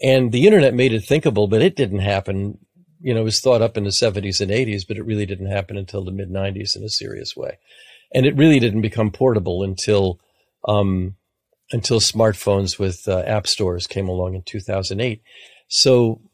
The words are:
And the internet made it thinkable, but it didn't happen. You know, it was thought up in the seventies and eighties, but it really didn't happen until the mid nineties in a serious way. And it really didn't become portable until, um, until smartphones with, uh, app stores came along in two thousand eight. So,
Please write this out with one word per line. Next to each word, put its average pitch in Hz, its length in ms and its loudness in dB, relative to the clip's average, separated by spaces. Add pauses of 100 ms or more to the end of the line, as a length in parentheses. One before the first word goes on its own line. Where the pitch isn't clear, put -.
And 127 300 2
the 123 140 4
internet 170 280 6
made 123 200 2
it 110 80 0
thinkable, 117 460 0
but 110 140 2
it 185 140 2
didn't 101 240 -2
happen. 98 600 -2 (420)
You 127 140 -2
know, 113 60 0
it 110 40 0
was 110 160 -2
thought 120 220 4
up 113 140 -2
in 104 60 -2
the 101 80 -4
seventies 98 500 -2
and 98 100 -2
eighties, 107 340 -2
but 104 120 -10
it 107 80 -10
really 107 200 -4
didn't 95 220 -8
happen 98 280 -4
until 98 300 -8
the 92 60 -8
mid 95 180 -8
nineties 98 460 -6
in 101 80 -10
a 110 60 -10
serious - 460 -8
way. - 220 -10 (560)
And 131 120 4
it 143 100 2
really 147 240 6
didn't 110 220 2
become 107 300 -2
portable 101 520 0
until, 95 560 0 (480)
um, 98 480 0 (560)
until 117 300 0
smartphones 101 760 0
with, 95 300 -6
uh, 95 120 0
app 104 280 -2
stores 90 400 -2
came 98 220 -6
along 92 260 -4
in 92 60 -10
two - 180 -12
thousand 98 400 -6
eight. 113 220 -4 (480)
So, 120 500 2 (140)